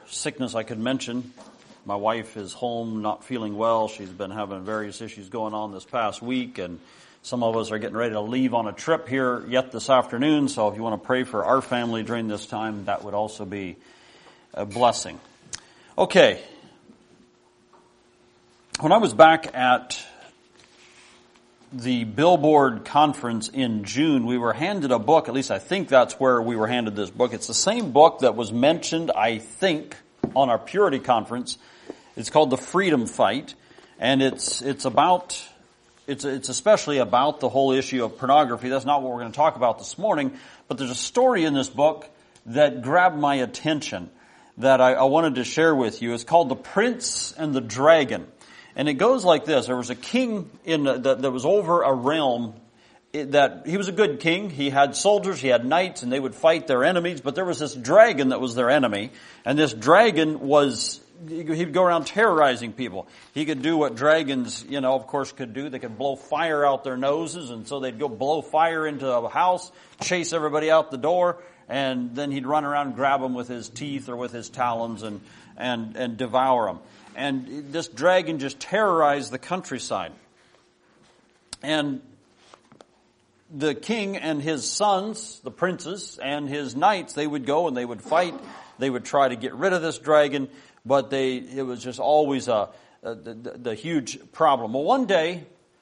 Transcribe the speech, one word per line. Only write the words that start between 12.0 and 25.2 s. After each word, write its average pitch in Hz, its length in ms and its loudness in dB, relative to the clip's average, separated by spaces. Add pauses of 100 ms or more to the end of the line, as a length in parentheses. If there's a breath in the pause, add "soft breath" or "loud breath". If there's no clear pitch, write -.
during 113 260 -6
this 104 180 -8
time, 107 380 -8
that 98 180 -4
would 101 120 -8
also 104 320 -6
be 95 300 -10 (760 soft breath)
a 104 140 -8
blessing. 104 520 0 (800 loud breath)
Okay. 143 460 4 (2250 loud breath)
When 156 140 0
I 214 60 8
was 175 160 0
back 160 400 8
at 127 440 0 (1700 loud breath)
the 123 320 -2
Billboard 143 800 4
conference 127 640 0
in 117 360 -4
June, 127 420 2
we 123 100 -2
were 120 160 0
handed 151 400 -2
a 120 60 4
book, 147 300 2